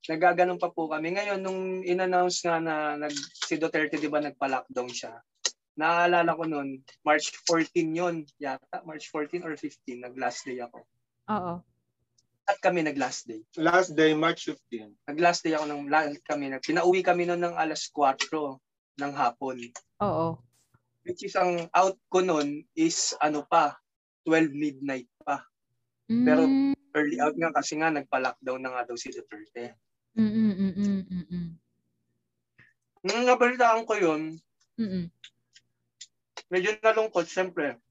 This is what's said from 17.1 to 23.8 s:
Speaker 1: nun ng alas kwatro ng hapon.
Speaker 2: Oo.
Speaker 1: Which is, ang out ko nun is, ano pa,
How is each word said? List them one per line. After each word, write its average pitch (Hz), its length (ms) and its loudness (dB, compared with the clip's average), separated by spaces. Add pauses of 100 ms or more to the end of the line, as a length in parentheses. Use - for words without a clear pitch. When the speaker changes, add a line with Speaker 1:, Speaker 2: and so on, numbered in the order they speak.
Speaker 1:
nun 175 160 0
ng 175 160 -2
alas 156 320 -4
kwatro 139 720 -2 (400)
ng 143 160 -6
hapon. 131 400 -2 (480)
Speaker 2:
Oo. 165 320 0 (720)
Speaker 1:
Which 359 160 -8
is, 370 80 -8
ang 175 400 2
out 185 320 4
ko 185 160 2
nun 151 560 0
is, - 400 0
ano 151 240 0
pa, 156 320 2 (480)